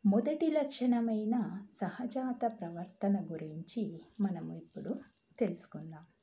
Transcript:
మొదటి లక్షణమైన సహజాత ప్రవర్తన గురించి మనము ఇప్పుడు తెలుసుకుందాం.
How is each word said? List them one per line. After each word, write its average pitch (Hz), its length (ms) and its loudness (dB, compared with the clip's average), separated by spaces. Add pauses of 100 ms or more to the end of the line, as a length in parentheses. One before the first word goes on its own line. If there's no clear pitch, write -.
మొదటి 302 440 4
లక్షణమైన 233 1200 2
సహజాత 247 880 -4
ప్రవర్తన 175 720 0
గురించి 165 680 -6 (200)
మనము 165 360 0
ఇప్పుడు - 440 -6 (380)
తెలుసుకుందాం. 160 640 -4 (180)